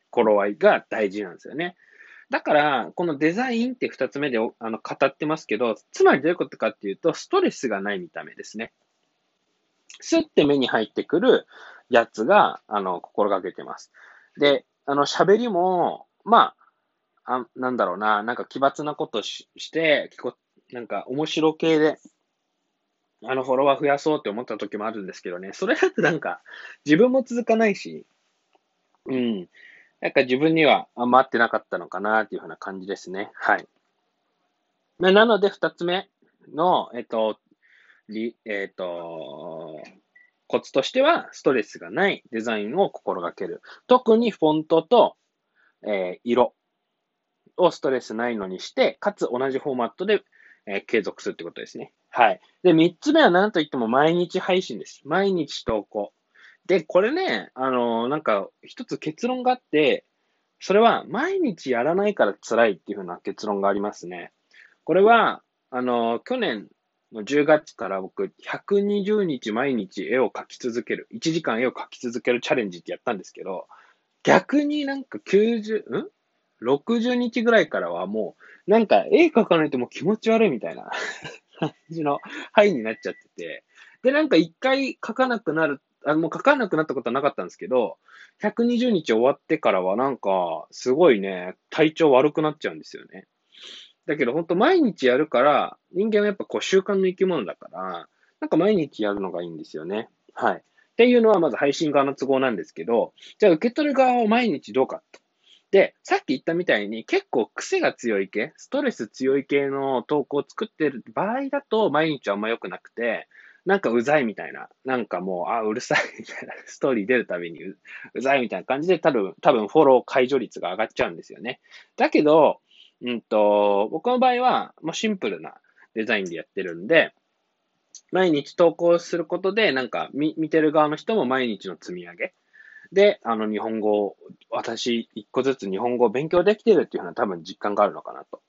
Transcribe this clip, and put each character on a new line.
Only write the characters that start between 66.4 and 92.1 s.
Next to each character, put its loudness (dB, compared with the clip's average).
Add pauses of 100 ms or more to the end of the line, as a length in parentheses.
の -10
十 0
月 2
か -10
ら -6
僕、 -8 (100)
百 -2
二 0
十 0
日 -4
毎 0
日 -6
絵 0
を 2
描 -12
き -20
続 -6
け -6
る、 -12
一 -4
時 -2
間 -2
絵 2
を -2
描 -12
き -20
続 -8
け 0
る -2
チ -6
ャ 2
レ -2
ン -6
ジ -14
っ -20
て -12
や -8
っ -18
た -4
ん -8
で -14
す -20
け -18
ど、 -10 (560)
逆 2
に -4
な -6
ん -10
か -14
九 2
十、 -6
ん？ -6 (500)
六 0
十 0
日 -2
ぐ 2
ら 6
い 0
か -2
ら -4
は -6
も -6 (320)
う、 4
な 6
ん 0
か 6
絵 6
描 4
か 2
な 2
い -2
と -2
も -2
う -14
気 -14
持 0
ち 0
悪 4
い 4
み -2
た -8
い -12
な -14 (320)
<laughs> -18
感 -4 (160)
じ -8
の 0 (320)
範 6
囲 0
に -4
な -4
っ -6
ち -6
ゃ -6
っ -14
て -20
て。 -12 (400)
で、 2
な 2
ん 0
か 4
一 4
回 -2
描 -8
か 0
な -2
く -4
な 0
る、 -4 (240)
あ、 2
も 0
う -6
描 -6
か 4
な -2
く -2
な 2
っ -4
た -6
こ -6
と -4
は -4
な -2
か 2
っ -12
た -8
ん -10
で -14
す -20
け -12
ど、 0 (420)
百 -2
二 0
十 0
日 0
終 2
わ 4
っ -10
て -2
か 0
ら 2
は 0
な 0
ん -6
か、 -2
す -2
ご 6
い 2
ね、 -8 (140)
体 0
調 4